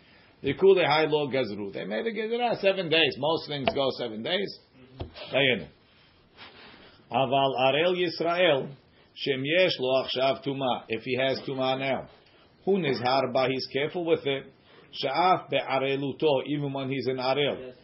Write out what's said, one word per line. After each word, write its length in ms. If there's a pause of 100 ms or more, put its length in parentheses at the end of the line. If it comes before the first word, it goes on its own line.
(420)
The 120
kule 300
hai 200
lo 240
gazru. 440
They 120
made 220
a 60
gezerah 480
seven 280
days. 300
Most 300
things 240
go 240
seven 280
days. 340 (760)
Dayenu. 360 (1400)
Aval 480
arel 360
Yisrael, 720 (460)
shem 300
yesh 340
lo 260
achshav 400
tuma. 440
If 140
he 140
has 300
tuma 320
now, 300 (560)
hu 140
nizhar 540
ba, 160
he's 240
careful 320
with 220
it. 180 (600)
Sha'af 460
be'areluto, 960
even 260
when 180
he's 160
an 120
arel. 540 (120)